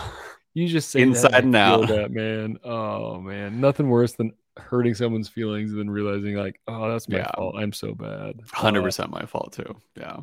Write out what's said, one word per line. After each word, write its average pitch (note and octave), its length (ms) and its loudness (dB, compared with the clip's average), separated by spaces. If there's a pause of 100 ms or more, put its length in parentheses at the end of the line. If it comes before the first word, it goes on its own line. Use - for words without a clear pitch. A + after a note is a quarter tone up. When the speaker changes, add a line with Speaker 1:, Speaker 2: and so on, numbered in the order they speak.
(260)
Speaker 1:
<laughs> - 260 -20
Speaker 2:
you E3+ 160 -2
just D#3+ 220 -2
say C3+ 100 4
Speaker 1:
Inside B2+ 320 6
Speaker 2:
that B2+ 120 6
Speaker 1:
and B2+ 120 6
Speaker 2:
I G2 200 8
feel A2 80 6
Speaker 1:
out. A2+ 40 2
Speaker 2:
that, G#2+ 240 0
man. A2 520 -4
Oh, A2 580 -6
man. G2+ 400 -6
Nothing C#3 260 2
worse A#2+ 240 4
than A2+ 220 -4 (240)
hurting A#2+ 360 0
someone's A2+ 360 -2
feelings G#2+ 400 -6
and G#2 100 -6
then G#2 80 -6
realizing, G2+ 460 -4
like, G2+ 340 -6
"Oh, A2+ 220 -4
that's A2+ 180 -6
my G2 100 -2
Speaker 1:
Yeah. - 160 -4
Speaker 2:
fault. F#2+ 220 -6
I'm G#2 160 -4
so - 220 -8
bad." G#2 460 -12 (120)
Speaker 1:
Hundred G#2 280 2
Speaker 2:
Uh, F#2 40 0
Speaker 1:
percent - 260 -4
my - 140 -8
fault, - 300 -8
too. - 200 -12 (220)
Yeah. - 260 -14